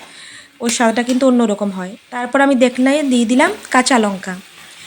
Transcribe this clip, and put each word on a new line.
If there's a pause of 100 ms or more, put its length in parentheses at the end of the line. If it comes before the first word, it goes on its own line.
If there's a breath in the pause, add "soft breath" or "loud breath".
(600 loud breath)
ওর
স্বাদটা
কিন্তু
অন্যরকম
হয়। (180)
তারপর
আমি
দেখলে (120)
দিয়ে
দিলাম (200)
কাঁচা
লঙ্কা, (520 loud breath)